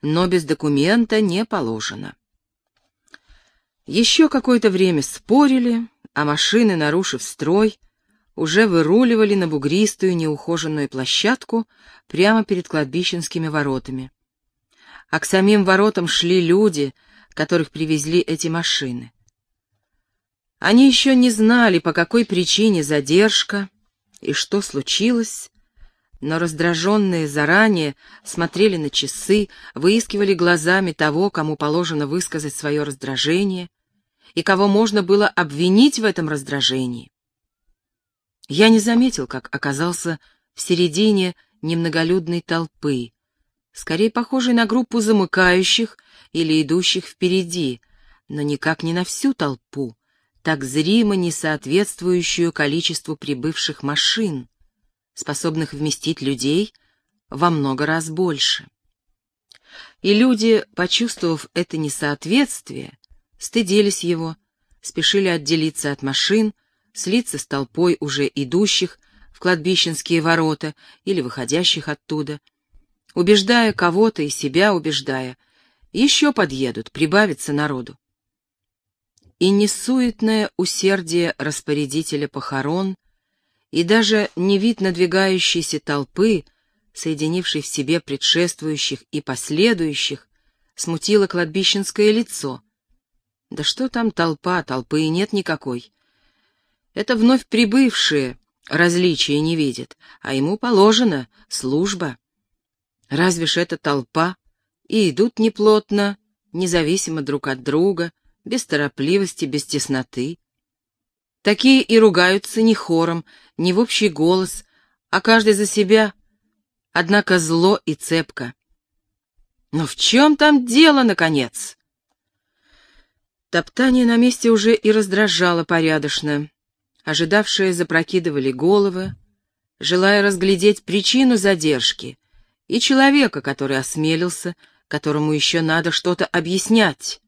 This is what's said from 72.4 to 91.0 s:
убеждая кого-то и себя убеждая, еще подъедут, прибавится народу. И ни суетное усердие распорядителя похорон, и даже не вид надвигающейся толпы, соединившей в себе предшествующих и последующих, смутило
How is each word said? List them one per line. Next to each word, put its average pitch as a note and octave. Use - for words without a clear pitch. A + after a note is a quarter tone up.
убеждая G#3
кого-то F3+
и D3
себя E3
убеждая, C3+
еще C#4+
подъедут, C3
прибавится D#3+
народу. C#3+
И F#3
ни G3+
суетное A3+
усердие F3
распорядителя D3
похорон, D#3
и E3
даже G#3+
не F#3+
вид G#3+
надвигающейся F#3
толпы, D#3
соединившей D#3+
в -
себе D3+
предшествующих D3+
и D3
последующих, D#3
смутило G3